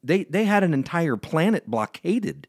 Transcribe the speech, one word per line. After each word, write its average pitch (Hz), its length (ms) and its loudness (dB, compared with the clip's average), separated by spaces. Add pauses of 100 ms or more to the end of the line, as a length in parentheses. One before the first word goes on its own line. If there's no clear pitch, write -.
they, 170 200 0
they 202 220 0
had 202 180 4
an 170 100 2
entire 143 420 0
planet 165 540 0
blockaded 143 800 -4